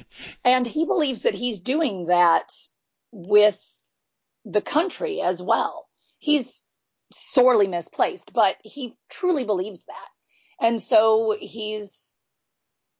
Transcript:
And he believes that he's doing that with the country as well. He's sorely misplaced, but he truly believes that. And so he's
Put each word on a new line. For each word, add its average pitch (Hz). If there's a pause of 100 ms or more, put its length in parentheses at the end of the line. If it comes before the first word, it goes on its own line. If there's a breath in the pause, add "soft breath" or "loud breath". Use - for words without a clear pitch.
(460 loud breath)
And 254
he 311
believes 294
that 220
he's 214
doing 220
that 170 (640)
with 208 (840)
the 185
country 294
as 175
well. 208 (300)
He's 294 (500)
sorely 247
misplaced, 180
but 208
he 247 (120)
truly 339
believes 196
that. - (540)
And 233
so 220
he's 214 (840)